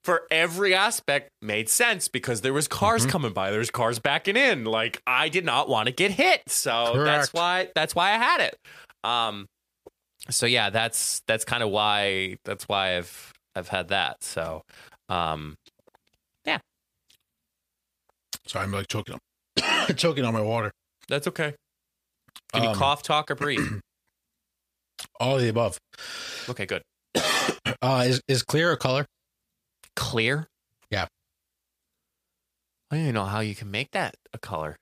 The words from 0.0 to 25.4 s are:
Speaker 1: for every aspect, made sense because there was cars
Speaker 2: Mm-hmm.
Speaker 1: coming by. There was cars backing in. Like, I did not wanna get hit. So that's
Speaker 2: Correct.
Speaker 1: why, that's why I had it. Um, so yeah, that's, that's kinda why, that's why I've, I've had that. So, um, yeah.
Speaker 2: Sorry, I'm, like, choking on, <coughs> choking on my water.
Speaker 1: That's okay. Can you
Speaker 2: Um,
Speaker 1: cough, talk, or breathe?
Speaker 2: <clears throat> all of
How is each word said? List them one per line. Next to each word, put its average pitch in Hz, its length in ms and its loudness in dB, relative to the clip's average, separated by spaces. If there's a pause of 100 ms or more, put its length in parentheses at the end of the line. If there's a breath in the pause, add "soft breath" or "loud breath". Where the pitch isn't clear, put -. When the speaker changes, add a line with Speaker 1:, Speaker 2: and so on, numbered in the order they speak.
Speaker 1:
for 170 260 2
every 170 440 2
aspect, 185 540 0 (140)
made 107 260 -2
sense 226 400 2
because 120 320 -2
there 131 140 0
was 147 140 0
cars 208 340 2
Speaker 2:
Mm-hmm. 131 80 2
Speaker 1:
coming 139 240 0
by. 95 160 -2
There 107 80 0
was 113 120 -2
cars 117 280 0
backing 147 380 0
in. 233 280 4
Like, 113 420 0
I 127 220 2
did 180 160 0
not 139 240 2
wanna 117 240 2
get 202 200 2
hit. 320 360 2
So 117 440 0 (120)
that's 147 240 2
Speaker 2:
Correct. - 60 -10
Speaker 1:
why, 180 400 0
that's 160 200 0
why 180 180 4
I 220 40 4
had 269 240 2
it. 135 160 0 (480 loud breath)
Um, 110 420 -2 (840)
so 123 160 2
yeah, 117 240 4
that's, 113 560 -2
that's 113 180 0
kinda 120 240 0
why, 101 760 0
that's 95 240 -8
why 95 280 0
I've, - 360 -10 (220)
I've 90 140 -8
had 92 200 -4
that. 92 340 -2
So, 82 400 -6 (460 loud breath)
um, 78 480 -4 (920)
yeah. 311 120 0 (1900)
Speaker 2:
Sorry, - 180 -6
I'm, 98 80 -4
like, 98 160 -6
choking - 260 -6 (440)
on, - 280 0
<coughs> 165 100 0
choking 143 280 0
on 117 100 0
my 110 80 0
water. 110 280 0 (380)
Speaker 1:
That's 143 200 -2
okay. 151 260 -4 (1000)
Can 117 120 2
you 113 60 4
Speaker 2:
Um, 104 60 0
Speaker 1:
cough, 139 260 2
talk, 151 280 0
or 147 40 -2
breathe? 107 460 -2 (680)
Speaker 2:
<clears throat> - 720 -20
all 135 160 4
of 131 60 4